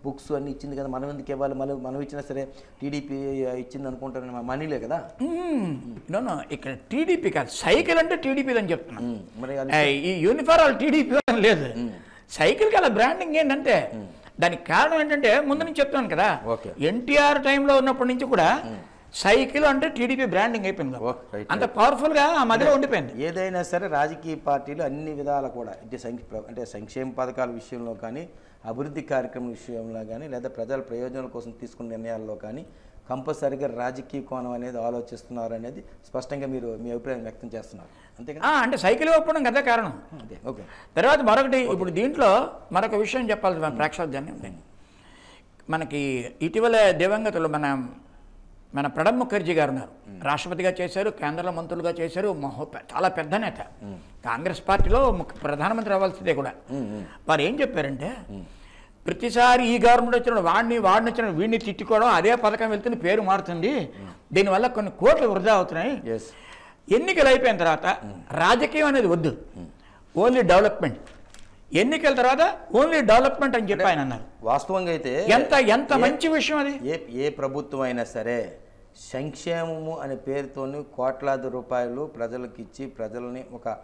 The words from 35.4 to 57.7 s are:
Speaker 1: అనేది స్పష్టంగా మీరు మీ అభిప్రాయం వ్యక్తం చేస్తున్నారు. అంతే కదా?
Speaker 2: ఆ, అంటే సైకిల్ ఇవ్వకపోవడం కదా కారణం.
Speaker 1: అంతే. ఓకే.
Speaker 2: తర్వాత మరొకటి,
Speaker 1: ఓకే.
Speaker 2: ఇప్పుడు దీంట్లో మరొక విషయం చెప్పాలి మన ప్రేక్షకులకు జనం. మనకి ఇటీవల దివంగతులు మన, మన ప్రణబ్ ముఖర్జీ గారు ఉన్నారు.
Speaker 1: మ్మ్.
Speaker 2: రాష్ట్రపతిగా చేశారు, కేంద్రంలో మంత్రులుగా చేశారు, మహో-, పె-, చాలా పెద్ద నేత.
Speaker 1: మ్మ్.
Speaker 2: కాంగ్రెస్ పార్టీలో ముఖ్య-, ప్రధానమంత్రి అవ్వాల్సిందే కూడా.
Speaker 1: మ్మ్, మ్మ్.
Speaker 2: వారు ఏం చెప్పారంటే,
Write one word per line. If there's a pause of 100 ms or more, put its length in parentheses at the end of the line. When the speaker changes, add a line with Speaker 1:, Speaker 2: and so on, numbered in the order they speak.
Speaker 1:
అనేది (240)
స్పష్టంగా
మీరు
మీ
అభిప్రాయం
వ్యక్తం
చేస్తున్నారు.
అంతే
కదా?
Speaker 2:
ఆ,
అంటే
సైకిల్
ఇవ్వకపోవడం
కదా
కారణం. (100)
Speaker 1:
అంతే.
ఓకే. (340)
Speaker 2:
తర్వాత
మరొకటి,
Speaker 1:
ఓకే.
Speaker 2:
ఇప్పుడు
దీంట్లో (220)
మరొక
విషయం
చెప్పాలి
మన
ప్రేక్షకులకు
జనం. (1120)
మనకి (100)
ఇటీవల
దివంగతులు
మన, (840)
మన
ప్రణబ్
ముఖర్జీ
గారు
ఉన్నారు.
Speaker 1:
మ్మ్.
Speaker 2:
రాష్ట్రపతిగా
చేశారు,
కేంద్రంలో
మంత్రులుగా
చేశారు,
మహో-,
పె-,
చాలా
పెద్ద
నేత.
Speaker 1:
మ్మ్. (260)
Speaker 2:
కాంగ్రెస్
పార్టీలో
ముఖ్య-,
ప్రధానమంత్రి
అవ్వాల్సిందే
కూడా. (180)
Speaker 1:
మ్మ్,
మ్మ్. (240)
Speaker 2:
వారు
ఏం
చెప్పారంటే, (140)